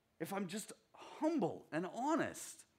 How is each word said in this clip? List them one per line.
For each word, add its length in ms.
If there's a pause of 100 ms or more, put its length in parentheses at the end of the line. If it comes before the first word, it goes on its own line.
(220)
if 100
I'm 160
just 240 (240)
humble 800
and 140
honest 760 (160)